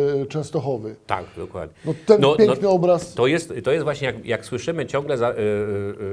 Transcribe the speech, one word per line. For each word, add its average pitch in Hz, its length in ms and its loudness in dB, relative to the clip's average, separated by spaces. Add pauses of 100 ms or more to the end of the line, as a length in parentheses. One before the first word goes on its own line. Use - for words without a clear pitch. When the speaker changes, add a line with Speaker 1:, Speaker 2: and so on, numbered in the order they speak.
(220)
Speaker 1:
e, 135 40 -6
Częstochowy? 131 680 -6 (120)
Speaker 2:
Tak, 92 180 -4 (120)
dokładnie. 90 360 -10 (120)
Speaker 1:
No, 156 80 -2 (120)
ten 208 160 6
Speaker 2:
No, 214 60 6
no, 220 80 6
Speaker 1:
piękny 214 320 4
obraz. 180 460 2
Speaker 2:
to 120 140 2
jest, 160 260 -2 (100)
to 131 80 0
jest 156 120 2
właśnie, 143 240 -4
jak, 110 180 -6
jak 110 200 -4
słyszymy 143 400 -4
ciągle 143 320 -2
za-, 120 120 2
e, 120 80 -4
e, - 0 - (760)